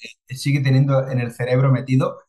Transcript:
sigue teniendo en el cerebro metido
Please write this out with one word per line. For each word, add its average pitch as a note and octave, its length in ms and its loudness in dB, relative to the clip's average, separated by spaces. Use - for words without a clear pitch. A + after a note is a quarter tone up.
sigue C#3 320 -2
teniendo C3+ 500 2
en B2+ 100 -4
el A#2 120 -6
cerebro B2+ 400 0
metido C3 460 0